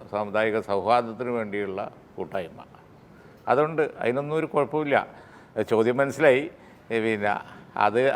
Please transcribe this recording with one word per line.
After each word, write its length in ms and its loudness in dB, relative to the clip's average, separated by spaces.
സാമുദായിക 480 0
സൗഹാർദ്ദത്തിന് 680 0
വേണ്ടിയുള്ള 420 -6
കൂട്ടായ്മ. 420 -8
അതുകൊണ്ട് 320 2
അതിനൊന്നും 400 -2
ഒരു 140 -4
കുഴപ്പമില്ല. 420 2
ചോദ്യം 300 4
മനസ്സിലായി. 420 4
ഏ, 140 0
പിന്നെ 260 0
അത്, 180 2